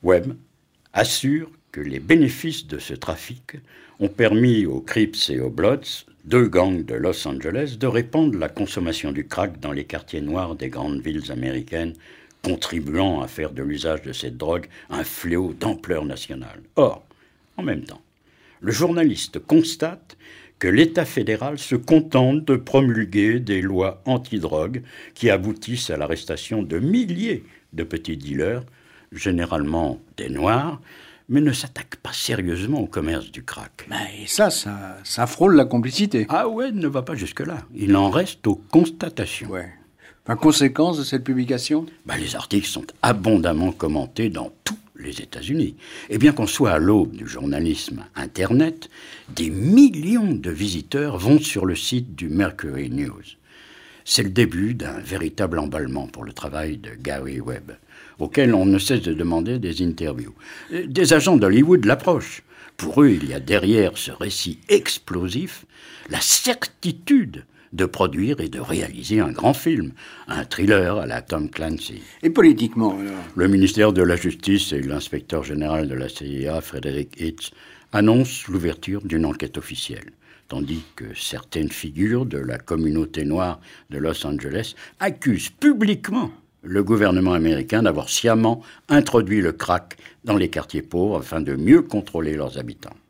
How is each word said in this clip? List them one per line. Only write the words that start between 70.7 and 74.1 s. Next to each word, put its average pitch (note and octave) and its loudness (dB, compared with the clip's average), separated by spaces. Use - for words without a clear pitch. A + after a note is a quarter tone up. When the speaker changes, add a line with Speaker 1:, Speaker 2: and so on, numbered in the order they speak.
Speaker 1:
à D#2 -6
la A#1 -8
Tom D2+ -4
Clancy. - -8
Speaker 2:
Et E3 2
politiquement, A2+ 4
alors ? G2 -8
Speaker 1:
Le F2+ 4
ministère G2 6
de F2+ 4
la F2 4